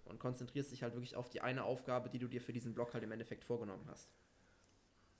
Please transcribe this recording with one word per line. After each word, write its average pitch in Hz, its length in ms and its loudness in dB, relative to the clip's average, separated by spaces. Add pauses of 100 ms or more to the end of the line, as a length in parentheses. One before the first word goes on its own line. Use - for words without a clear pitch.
und 113 140 -8
konzentrierst 127 540 0
dich 123 100 -2
halt 117 100 0
wirklich 123 220 -4
auf 123 140 0
die - 120 -2
eine 127 220 4
Aufgabe, 123 460 4
die 127 100 0
du 123 80 2
dir 120 140 0
für 117 120 -4
diesen 117 220 0
Block 120 180 2
halt 113 120 0
im 110 80 -2
Endeffekt 113 320 -4
vorgenommen 110 420 0
hast. - 220 -12 (1120)